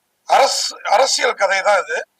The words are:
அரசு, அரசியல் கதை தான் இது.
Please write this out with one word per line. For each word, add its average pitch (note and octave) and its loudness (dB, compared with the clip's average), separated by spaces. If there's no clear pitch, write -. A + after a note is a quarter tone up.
அரசு, - 2
அரசியல் A3 0
கதை F#3+ 0
தான் F#3+ 2
இது. E3 -6